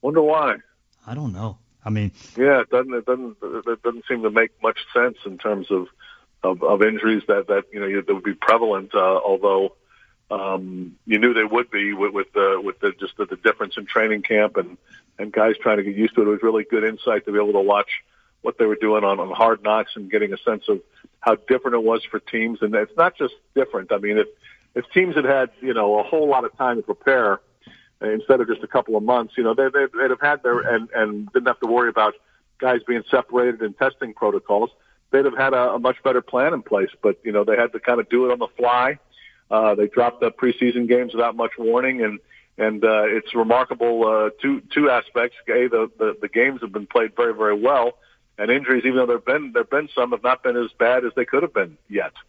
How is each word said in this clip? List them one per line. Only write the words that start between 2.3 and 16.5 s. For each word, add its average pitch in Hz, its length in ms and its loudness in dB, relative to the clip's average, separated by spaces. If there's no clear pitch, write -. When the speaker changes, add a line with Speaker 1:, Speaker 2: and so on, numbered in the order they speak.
Speaker 1:
Yeah, 135 260 4
it - 80 -6
doesn't, 127 240 0
it 117 120 -4
doesn't, 127 360 -4
it 110 420 -6
doesn't 117 240 -6
seem 120 160 -4
to 107 80 0
make 110 200 0
much 110 160 -2
sense 120 320 0
in 95 120 -12
terms 101 320 -4
of, 92 180 -2
of, 92 200 0
of 104 180 4
injuries 107 460 2
that, 101 200 0
that, 101 240 0
you 107 80 -10
know, 101 60 -6
you, 98 160 -2
that 101 120 -2
would 95 100 -4
be 101 100 -6
prevalent, 107 600 0
uh, 95 240 2
although, 98 580 0
um, 92 640 -8
you 110 140 0
knew 120 140 4
they 113 100 2
would 117 280 -2
be 104 220 -4
with, 101 200 -4
with 98 200 -4
the, 98 300 2
with 98 160 -8
the, 101 140 -2
just - 240 -14
the, 104 80 -4
the 95 100 -10
difference 104 420 -2
in 104 80 -12
training 110 360 -2
camp 107 340 0
and, 90 220 -6
and 107 160 -10
guys 110 280 2
trying 110 160 2
to 101 60 -2
get 101 120 -6
used 110 200 0
to 117 60 4
it. 104 60 4
It 104 40 2
was 104 120 -2
really 110 200 2